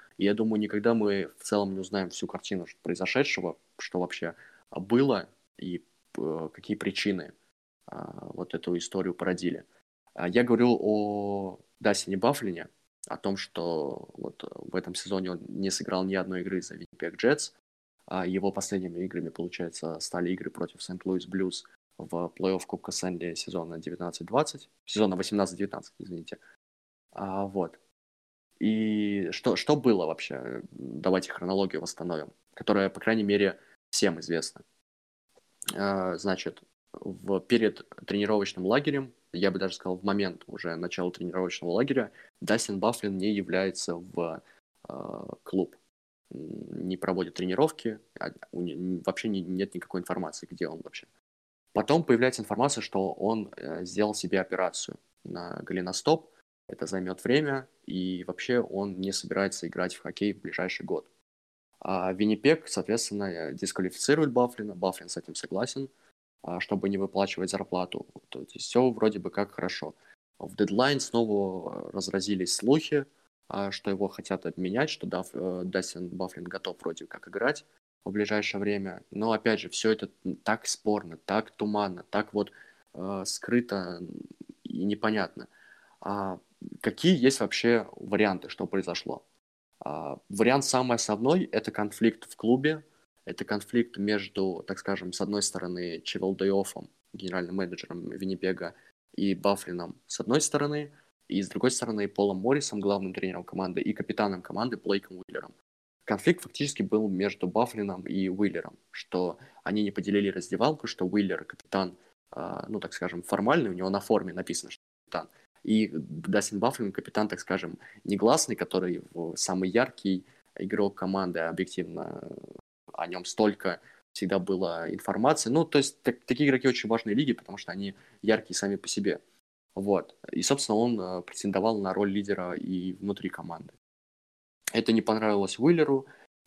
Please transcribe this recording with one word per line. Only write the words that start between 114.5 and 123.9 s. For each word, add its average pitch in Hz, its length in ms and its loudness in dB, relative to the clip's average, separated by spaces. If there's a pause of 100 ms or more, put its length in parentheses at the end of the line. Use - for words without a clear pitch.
что - 100 -16 (240)
капитан, 80 240 -6 (340)
И 110 300 4
Дастин 98 640 -2
Баффлин, 110 320 0
капитан, - 360 -2
так 95 120 -4
скажем, 87 380 -4 (260)
негласный, 110 520 4
который 90 480 0 (100)
в-, 85 220 -6
самый 92 340 0
яркий 101 560 2 (320)
игрок 101 380 0
команды, 92 440 -2
объективно, 85 840 -4
э, - 120 -12 (580)
о 85 140 -6
нем 90 180 -8
столько 98 540 2 (340)